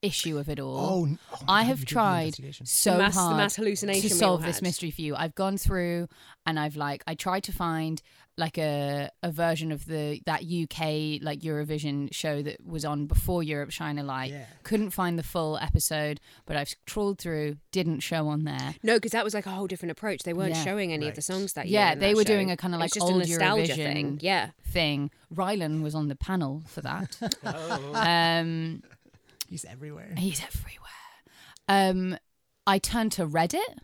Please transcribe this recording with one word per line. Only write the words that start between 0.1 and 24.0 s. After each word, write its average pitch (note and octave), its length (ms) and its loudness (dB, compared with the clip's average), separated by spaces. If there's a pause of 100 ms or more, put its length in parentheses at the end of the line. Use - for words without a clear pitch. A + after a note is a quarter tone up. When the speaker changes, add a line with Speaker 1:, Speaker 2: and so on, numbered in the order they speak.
Speaker 1:
of C#3+ 100 -4
it D3 120 -4
all. C3+ 180 -6
Speaker 2:
Oh, E3+ 280 2
n-, D3 120 2 (140)
oh - 140 -12
my F#3+ 80 6
Speaker 1:
I G#3+ 80 8
Speaker 2:
God, C3+ 40 4
Speaker 1:
have C3+ 140 2
Speaker 2:
you C3+ 40 -4
did - 40 -8
the - 40 -4
Speaker 1:
tried F#3 320 4
Speaker 2:
investigation. C#3+ 420 -8
Speaker 1:
so - 260 6
Speaker 3:
The F3+ 60 8
mass, F#3+ 160 6
the F#3+ 60 4
Speaker 1:
hard E3+ 160 4
Speaker 3:
mass G3+ 200 4
hallucination G3+ 520 2
Speaker 1:
to G3 60 2
Speaker 3:
we F3 40 2
Speaker 1:
solve F3+ 240 6
Speaker 3:
all E3+ 40 -2
Speaker 1:
this F3 100 -2
Speaker 3:
had. - 60 -2
Speaker 1:
mystery F3 300 -2
for - 100 -10
you. D3 140 -2
I've D#3+ 180 -4
gone G3 220 0
through F3 520 -2 (380)
and D#3+ 120 0
I've, D3 180 -2
like, C#3+ 320 -4
I D#3+ 80 -4
tried F#3+ 280 -2
to G3 80 -6
find, D#3+ 480 -2 (360)
like, D#3+ 220 -4
a, C#3+ 520 -2 (140)
a E3+ 80 -2
version D#3+ 400 0
of C#3 140 -8
the, D3+ 380 -4
that D#3+ 200 -2
U E3+ 240 -2
K, D#3 520 -2
like, D3 200 -6
Eurovision D3+ 760 -4
show D3 280 -2
that - 220 -8
was D#3+ 200 -6
on D3 220 -2
before F3 360 2
Europe D3+ 300 -4
Shine D3+ 260 -4
a C#3+ 60 -6
Light. C3 260 -6
Speaker 2:
Yeah. C#3 140 -14 (180)
Speaker 1:
Couldn't G#3+ 280 0
find F3 280 0
the D#3+ 60 -4
full D#3 340 -2
episode, - 640 0 (260)
but D3+ 100 -4
I've C#3+ 160 -4 (140)
trawled G3+ 320 0
through, D3+ 380 -4 (160)
didn't E3+ 260 0
show D#3 300 0
on D3+ 160 0
there. C#3 400 -4
Speaker 3:
No, A3+ 160 6
'cause A3+ 100 -4
that A3+ 140 0
was, G#3+ 100 -2
like, G3+ 120 -4
a G3 40 -8
whole F#3+ 160 -4
different F3+ 240 -6
approach. G3 320 -4
They F3 100 -4
weren't F3+ 220 0
Speaker 1:
Yeah. D#3+ 80 0
Speaker 3:
showing F#3 300 -2
any D3+ 140 -2
of D3+ 40 -2
Speaker 2:
Right. - 60 -10
Speaker 3:
the D3+ 60 -6
songs F#3+ 320 -4
that D3 120 -6
year G3+ 140 4
Speaker 1:
Yeah, F3+ 140 8
Speaker 3:
in C#3 40 -6
Speaker 1:
they G3 140 4
Speaker 3:
that G#3+ 40 6
Speaker 1:
were A3 60 6
Speaker 3:
show. G#3+ 120 6
Speaker 1:
doing F#3+ 180 2
a F3 40 -2
kinda, F3+ 200 -2
Speaker 3:
It - 20 -2
was E3 60 2
Speaker 1:
like, E3 100 0
Speaker 3:
just G#3 100 0
a F3+ 80 4
Speaker 1:
old F#3 60 6
Speaker 3:
nostalgia E3+ 540 4
Speaker 1:
Eurovision D3 220 -2
Speaker 3:
thing. C#3 280 -2